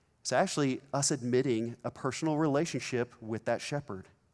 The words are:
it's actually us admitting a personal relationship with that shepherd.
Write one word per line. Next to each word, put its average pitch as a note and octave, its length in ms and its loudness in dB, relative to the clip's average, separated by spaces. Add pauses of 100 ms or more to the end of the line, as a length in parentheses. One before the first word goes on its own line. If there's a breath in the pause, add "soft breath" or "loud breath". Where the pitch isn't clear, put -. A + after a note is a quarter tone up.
(220 soft breath)
it's - 100 -4
actually C#3+ 480 2 (140)
us C#3 160 2
admitting A#2+ 720 2
a - 60 -2
personal D3+ 480 -2
relationship C#3+ 840 0
with A2 240 -6
that A#2 160 0
shepherd. G#2 480 -8 (260)